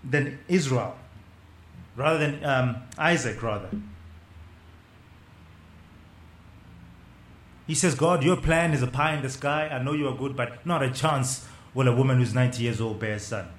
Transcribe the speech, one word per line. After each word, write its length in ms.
than 360
Israel, 480
rather 240
than, 240
um, 320
Isaac, 440
rather. 280
He 100
says, 200
"God, 300
your 100
plan 380
is 80
a 60
pie 280
in 60
the 80
sky. 400
I 120
know 120
you 160
are 80
good, 180
but 300
not 180
a 80
chance 560
will 140
a 80
woman 220
who's 160
ninety 300
years 180
old 180
bear 140
a 60
son. 280